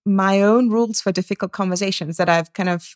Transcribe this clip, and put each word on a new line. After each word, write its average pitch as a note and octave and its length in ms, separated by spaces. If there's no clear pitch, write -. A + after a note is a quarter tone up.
my G3 360
own A3+ 280
rules A3+ 320
for G3 100
difficult F#3 400
conversations F#3 640
that F3 120
I've E3 240
kind F#3 160
of, E3+ 260